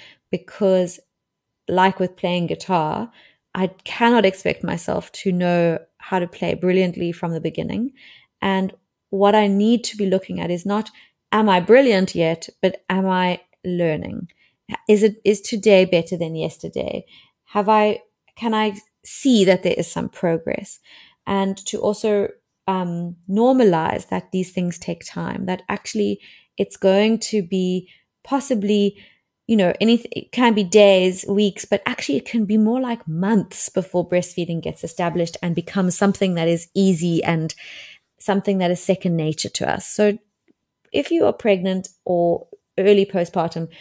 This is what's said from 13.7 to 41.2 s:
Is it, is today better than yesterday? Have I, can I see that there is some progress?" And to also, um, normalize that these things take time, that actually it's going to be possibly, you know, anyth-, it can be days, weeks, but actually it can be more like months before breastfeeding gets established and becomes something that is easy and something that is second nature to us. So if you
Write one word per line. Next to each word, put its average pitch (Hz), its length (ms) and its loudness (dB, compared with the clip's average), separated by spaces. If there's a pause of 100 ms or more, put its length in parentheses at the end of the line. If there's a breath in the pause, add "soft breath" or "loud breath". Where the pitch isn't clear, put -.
Is 208 160 4
it, 214 200 2
is 202 180 2
today 196 440 4
better 170 320 0
than 160 180 -6
yesterday? - 720 -8 (500 soft breath)
Have 208 140 0
I, 214 320 2 (340)
can 226 180 -4
I 214 240 0 (260)
see 226 420 2
that 180 180 4
there 180 140 0
is - 120 -4
some - 200 -6
progress?" - 720 -6 (460 loud breath)
And 196 320 -2 (120)
to - 100 -8
also, 208 500 0 (380)
um, 175 480 -4 (140)
normalize 214 800 2
that 185 220 -6
these 185 200 -4
things 175 260 -4
take - 280 -10
time, 170 400 -8
that 185 240 -6
actually 202 500 -4 (380 loud breath)
it's 196 200 -4
going 208 420 2 (120)
to 214 100 0
be 180 480 -2 (340 soft breath)
possibly, 208 760 0 (500 soft breath)
you 226 80 2
know, 185 240 2
anyth-, 233 320 2
it - 200 -12
can 240 220 4
be 208 100 2
days, 185 640 6
weeks, 202 380 0
but - 200 -2
actually 269 320 -4
it - 80 -6
can 220 200 -2
be 208 120 0
more 226 240 2
like 233 260 -6
months 185 640 -2
before 175 380 -4
breastfeeding 175 540 -4
gets 160 220 -10
established 170 580 -4
and 175 140 -2
becomes 180 400 -2
something 196 400 0
that 165 120 0
is 170 260 0
easy 175 500 2
and 160 300 -2 (640 loud breath)
something 196 400 -2
that 180 140 2
is 175 100 -4
second 180 340 -2
nature 156 340 -2
to - 200 -6
us. - 180 -4
So 208 300 0 (720)
if - 200 -2
you 330 140 2